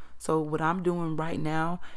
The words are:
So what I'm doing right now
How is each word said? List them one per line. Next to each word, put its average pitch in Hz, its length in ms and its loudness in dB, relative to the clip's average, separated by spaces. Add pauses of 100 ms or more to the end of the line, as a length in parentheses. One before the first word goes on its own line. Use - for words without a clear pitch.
(180)
So 160 220 0
what 156 220 0
I'm 170 220 2
doing 170 320 2
right 156 240 0
now 160 400 0 (180)